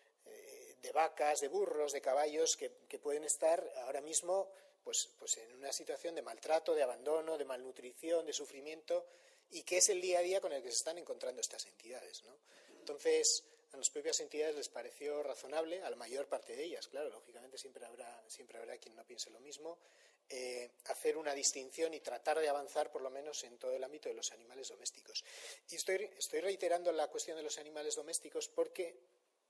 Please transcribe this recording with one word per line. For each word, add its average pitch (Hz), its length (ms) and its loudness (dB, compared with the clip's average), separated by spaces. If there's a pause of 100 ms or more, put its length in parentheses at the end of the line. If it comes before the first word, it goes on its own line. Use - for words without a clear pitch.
(240)
eh, - 560 -16
de - 120 -8
vacas, 151 480 6
de 143 80 2
burros, 151 440 4
de 139 80 -2
caballos, 151 560 4
que, 127 160 -4 (160)
que 135 100 -6
pueden 147 260 -2
estar 165 360 6 (180)
ahora 135 220 -4
mismo, 175 500 0 (320)
pues, - 360 -2
pues - 200 -2
en 113 180 -16
una 139 160 -4
situación 160 420 -4
de 151 80 -4
maltrato, 156 520 4
de 151 80 6
abandono, 147 560 2
de 139 60 0
malnutrición, 131 800 -2
de 143 60 -4
sufrimiento, 156 760 -4 (440)
y 170 120 -10
que - 160 4
es 180 100 8
el 185 120 4
día 180 180 4
a 180 40 6
día 190 180 4
con 180 120 -2
el 135 100 -4
que 123 80 -8
se 113 60 0
están 165 220 -2
encontrando 127 420 -6
estas 113 260 -4
entidades, - 580 -14
¿no? - 140 -20 (400)
Entonces, 156 640 4 (280)
a 139 40 -16
las 131 140 0
propias 151 300 0
entidades 151 340 0
les 139 140 -6
pareció 147 540 -4
razonable, 160 600 -2
a 143 80 -4
la 120 60 -4
mayor 120 320 -4
parte 123 260 -4
de 139 100 -4
ellas, 156 240 -6
claro, 143 200 -4
lógicamente 127 500 -14
siempre 123 260 -12
habrá, 117 440 -14
siempre 117 300 -14
habrá 120 200 -8
quien 113 160 -18
no 113 100 -18
piense - 260 -8
lo - 100 -18
mismo, 147 380 -10 (500)
eh, 123 420 -4 (140)
hacer 151 320 2
una 151 180 -2
distinción 143 580 0
y 151 80 -8
tratar 151 380 0
de 156 100 4
avanzar 143 440 0
por 135 100 -4
lo 131 80 -2
menos 143 340 -8
en 120 140 -16
todo 127 160 -2
el 131 100 -2
ámbito 147 240 -8
de 117 60 -2
los 113 180 -4
animales 113 360 -12
domésticos. - 560 -8 (440)
Y 160 80 -8
estoy, 190 400 2
estoy - 240 0
reiterando 175 520 4
la 156 160 4
cuestión 160 280 -4
de 160 60 -6
los 151 160 -4
animales 151 380 -4
domésticos 151 520 -4
porque - 480 0 (540)